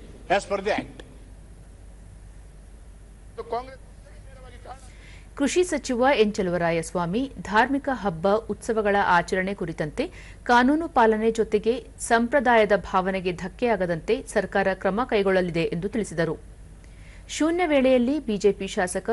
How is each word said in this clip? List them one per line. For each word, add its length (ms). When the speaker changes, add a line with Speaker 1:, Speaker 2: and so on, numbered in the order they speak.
Speaker 1:
as 200
per 80
the 180
act. 280
Speaker 2:
ಕೃಷಿ 280
ಸಚಿವ 400
ಎನ್ 200
ಚಲುವರಾಯಸ್ವಾಮಿ 1000
ಧಾರ್ಮಿಕ 500
ಹಬ್ಬ 360
ಉತ್ಸವಗಳ 760
ಆಚರಣೆ 500
ಕುರಿತಂತೆ 560
ಕಾನೂನು 460
ಪಾಲನೆ 420
ಜೊತೆಗೆ 560
ಸಂಪ್ರದಾಯದ 760
ಭಾವನೆಗೆ 560
ಧಕ್ಕೆಯಾಗದಂತೆ 880
ಸರ್ಕಾರ 520
ಕ್ರಮ 300
ಕೈಗೊಳ್ಳಲಿದೆ 580
ಎಂದು 260
ತಿಳಿಸಿದರು. 680
ಶೂನ್ಯ 360
ವೇಳೆಯಲ್ಲಿ 520
ಬಿಜೆಪಿ 480
ಶಾಸಕ 460